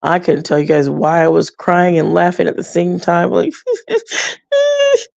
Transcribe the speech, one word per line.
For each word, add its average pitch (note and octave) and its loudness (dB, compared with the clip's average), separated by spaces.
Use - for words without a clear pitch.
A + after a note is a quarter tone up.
I E3 0
couldn't D#3+ 0
tell D3 0
you D3 0
guys D3 2
why D#3 0
I D#3+ 2
was E3 0
crying F3 0
and D#3+ 0
laughing F3 2
at E3 -2
the F#3+ -8
same F3 -2
time. F3 0
Like, - 0
<laughs> C#5 -2